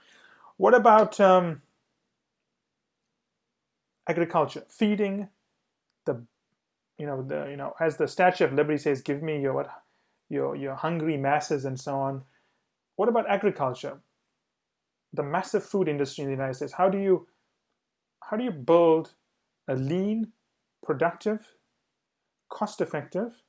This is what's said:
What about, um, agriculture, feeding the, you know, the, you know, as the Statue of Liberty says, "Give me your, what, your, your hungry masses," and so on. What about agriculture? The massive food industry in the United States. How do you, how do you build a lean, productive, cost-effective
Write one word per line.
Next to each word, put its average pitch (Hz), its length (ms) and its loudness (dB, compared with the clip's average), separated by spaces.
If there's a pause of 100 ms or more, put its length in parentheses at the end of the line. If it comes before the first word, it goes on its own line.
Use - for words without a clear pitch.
(580)
What 190 180 6
about, 220 440 6
um, 185 440 4 (2500)
agriculture, 165 640 0
feeding 202 580 -2 (800)
the, 123 160 -4 (760)
you 151 80 -8
know, 135 160 -6
the, 143 260 -8
you 143 80 -12
know, 139 220 -10
as 160 180 0
the 151 100 0
Statue 180 360 2
of 139 100 2
Liberty 147 240 2
says, 143 240 -2
"Give 147 220 -4
me 151 180 -4
your, 135 120 0
what, 139 180 -4 (580)
your, 139 260 -2
your 139 200 -8
hungry 160 420 -2
masses," 139 480 0
and 131 140 -6
so 139 200 -6
on. 135 220 -4 (720)
What 214 140 0
about 226 180 0
agriculture? 139 720 -2 (1120)
The 143 120 -4
massive 185 420 -4
food 190 220 -2
industry 143 360 -2
in 139 60 -4
the 135 60 -4
United 135 200 -4
States. 135 180 -10
How 185 160 2
do 196 100 -2
you, 190 280 2 (1040)
how - 80 -6
do 240 60 -4
you 254 80 -4
build 160 640 4 (540)
a 135 80 -2
lean, 190 560 -2 (520)
productive, 170 720 -4 (920)
cost-effective 185 840 -6 (160)